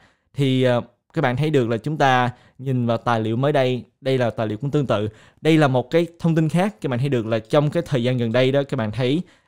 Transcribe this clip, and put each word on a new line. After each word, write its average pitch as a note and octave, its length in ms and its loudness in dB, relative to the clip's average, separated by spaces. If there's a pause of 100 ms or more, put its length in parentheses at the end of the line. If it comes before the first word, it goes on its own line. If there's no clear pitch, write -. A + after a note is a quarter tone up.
(340)
Thì, C3 300 0
ờ, B2 180 2 (320)
các D#3+ 80 -4
bạn B2 160 0
thấy D3+ 120 -2
được C3 200 2
là A#2 80 0
chúng D3 200 -6
ta B2+ 340 2 (260)
nhìn B2+ 280 -2
vào A#2 120 0
tài A#2 220 -2
liệu A2 160 -2
mới C3+ 160 0
đây, B2+ 320 0 (180)
đây C3+ 160 0
là A#2+ 120 0
tài A2 180 -4
liệu G#2+ 100 -4
cũng C#3 140 -6
tương D3 160 0
tự. G#2+ 220 -2 (320)
Đây D#3+ 160 4
là D3+ 100 4
một B2+ 240 -2
cái E3 160 2 (120)
thông E3 160 0
tin D#3+ 140 2
khác, F3+ 320 0
các D3+ 80 -6
bạn B2 100 -2
thấy C#3+ 100 -2
được A#2+ 160 0
là A2+ 140 -2
trong D3+ 300 0
cái E3 160 -2
thời B2 180 -2
gian B2+ 140 0
gần A#2 140 -2
đây C3 200 2
đó, C#3 120 0
các C#3 140 -6
bạn A2 140 -4
thấy C3 300 -2 (260)